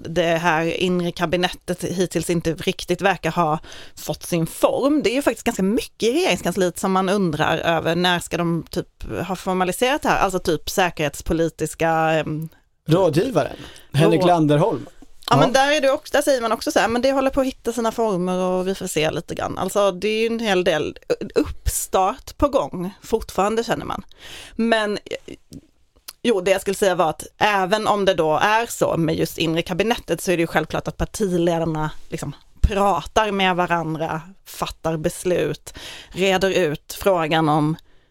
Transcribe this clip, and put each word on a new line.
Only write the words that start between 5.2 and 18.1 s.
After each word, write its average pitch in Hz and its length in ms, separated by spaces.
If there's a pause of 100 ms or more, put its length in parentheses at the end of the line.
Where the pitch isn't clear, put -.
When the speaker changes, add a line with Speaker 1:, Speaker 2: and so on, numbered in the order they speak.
Speaker 1:
faktiskt - 220
ganska 233 180
mycket 214 460
i 240 40
regeringskansliet 185 680
som 190 140
man 190 160
undrar 165 500
över, 165 380
när 180 240
ska - 160
de 170 340
typ - 320 (260)
ha 185 80
formaliserat 185 680
det 269 60
här? 175 120
Alltså 185 180
typ 170 320
säkerhetspolitiska, 160 1200
ehm, 160 580 (400)
Speaker 2:
Rådgivaren, 175 680 (360)
Henrik 160 300
Speaker 1:
Rå- 180 40
Speaker 2:
Landerholm. 156 640
Speaker 1:
Ja, - 460
Speaker 2:
Ja. - 40
Speaker 1:
men 269 120
där 269 200
är 302 80
det 269 100
också, 302 220
där 277 100
säger 269 180
man 226 120
också 294 200
så - 60
här, 190 100
men 233 140
det 269 100
håller 269 180
på 277 100
att 262 60
hitta 254 260
sina 226 200
former 185 460